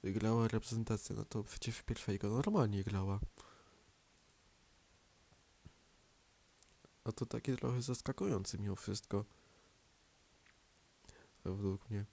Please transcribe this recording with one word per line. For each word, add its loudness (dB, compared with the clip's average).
grała 4
reprezentacja, 0
no -4
to -4
przecież -4
pierwsza -2
liga 0
normalnie 4
grała. 2
A -2
to -2
takie -2
trochę 0
zaskakujące -2
mimo 0
wszystko. -2
Według -2
mnie. -2